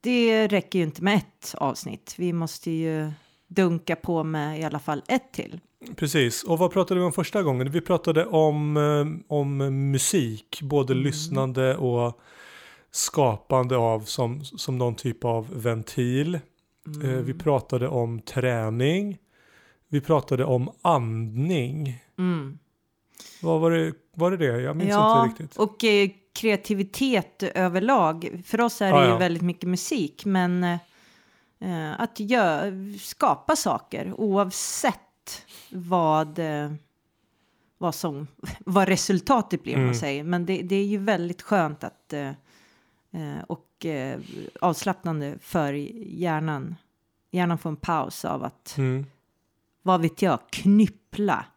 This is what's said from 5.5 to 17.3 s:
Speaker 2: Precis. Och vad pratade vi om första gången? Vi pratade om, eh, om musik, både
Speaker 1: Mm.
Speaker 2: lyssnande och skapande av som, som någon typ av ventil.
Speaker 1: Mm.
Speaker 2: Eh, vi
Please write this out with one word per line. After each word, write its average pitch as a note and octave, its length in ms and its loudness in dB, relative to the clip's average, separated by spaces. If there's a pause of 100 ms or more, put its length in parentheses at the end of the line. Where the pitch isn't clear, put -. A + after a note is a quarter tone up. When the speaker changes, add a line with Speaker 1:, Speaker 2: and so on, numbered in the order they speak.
Speaker 2:
Precis. C#3 460 2
Och E3 160 0
vad F3 140 2
pratade F#3 280 2
vi F3+ 60 2
om E3+ 60 0
första G3 300 -2
gången? C3 280 0
Vi E3 100 0
pratade E3 460 0
om, D3+ 500 2
eh, D3+ 600 0
om C#3+ 200 0 (340)
musik, B2+ 720 0
både C#3 300 2
Speaker 1:
Mm. B2+ 120 2
Speaker 2:
lyssnande C3+ 720 0
och A#2+ 440 0 (680)
skapande B2+ 880 0
av A#2 240 2
som, B2 440 -4
som C3+ 340 -6
någon A#2+ 160 0
typ - 300 -6
av A#2 240 0 (140)
ventil. B2 760 -2 (480)
Speaker 1:
Mm. D3 240 -6
Speaker 2:
Eh, B2+ 100 0
vi B2+ 140 -4